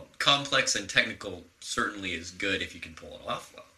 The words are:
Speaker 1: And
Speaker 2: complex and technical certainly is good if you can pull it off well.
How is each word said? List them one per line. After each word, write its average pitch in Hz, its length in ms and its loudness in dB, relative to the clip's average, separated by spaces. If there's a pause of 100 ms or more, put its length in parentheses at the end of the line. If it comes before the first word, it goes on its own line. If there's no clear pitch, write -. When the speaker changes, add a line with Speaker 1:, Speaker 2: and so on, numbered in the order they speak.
Speaker 1:
And - 100 -20
Speaker 2:
complex 139 560 4
and 101 140 -2
technical 104 560 2 (160)
certainly 101 520 -2
is 85 180 -6
good 92 320 0
if 82 120 -6
you 85 60 -12
can 82 140 -12
pull - 280 -14
it - 60 -6
off - 260 -4
well. - 100 -16 (140)